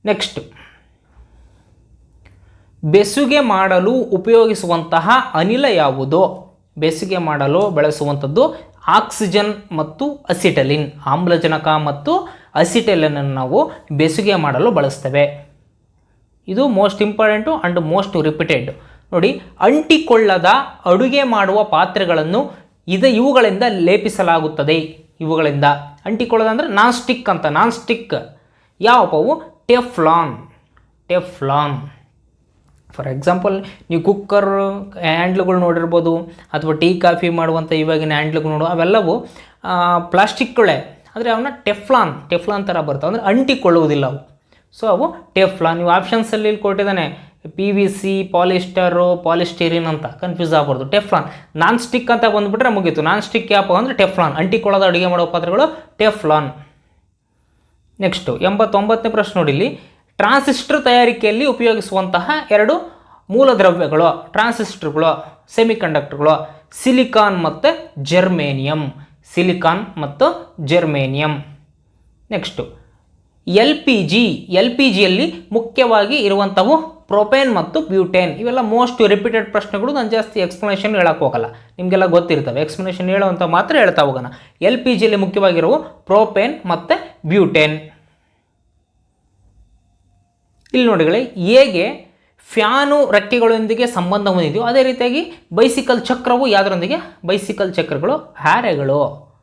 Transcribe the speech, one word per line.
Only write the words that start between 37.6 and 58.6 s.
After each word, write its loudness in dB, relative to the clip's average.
ಇವಾಗಿನ 0
ಹ್ಯಾಂಡ್ಲ್‌ಗಳು -2
ನೋಡು, -2
ಅವೆಲ್ಲವೂ, 0
ಆ, 0
ಪ್ಲಾಸ್ಟಿಕ್ಗಳೇ, 0
ಆದರೆ -4
ಅವನ್ನ -2
ಟೆಫ್ಲಾನ್, -2
ಟೆಫ್ಲಾನ್ -4
ಥರ -2
ಬರ್ತವೆ, -4
ಅಂದರೆ -4
ಅಂಟಿಕೊಳ್ಳುವುದಿಲ್ಲ 2
ಅವು. -8
So -2
ಅವು -2
ಟೆಫ್ಲಾನ್. 0
ನೀವು 0
ಆಪ್ಷನ್ಸಲ್ಲಿ 0
ಇಲ್ಲಿ -4
ಕೊಟ್ಟಿದ್ದಾನೆ, -4
ಪಿ -4
ವಿ 2
ಸಿ, -4
ಪಾಲಿಸ್ಟರು, 0
ಪಾಲಿಸ್ಟೀರಿನ್ -2
ಅಂತ -4
ಕನ್ಫ್ಯೂಸ್ -4
ಆಗ್ಬಾರ್ದು. 0
ಟೆಫ್ಲಾನ್, 0
ನಾನ್ 2
ಸ್ಟಿಕ್ -2
ಅಂತ 2
ಬಂದುಬಿಟ್ರೆ 0
ಮುಗೀತು. -2
ನಾನ್ 0
ಸ್ಟಿಕ್ -4
ಯಾಪ 2
ಅಂದರೆ 0
ಟೆಫ್ಲಾನ್, 0
ಅಂಟಿಕೊಳ್ಳದ 0
ಅಡುಗೆ 2
ಮಾಡೋ 0
ಪಾತ್ರೆಗಳು -2
ಟೆಫ್ಲಾನ್. 0
ನೆಕ್ಸ್ಟು -4
ಎಂಬತ್ತೊಂಬತ್ತನೇ 0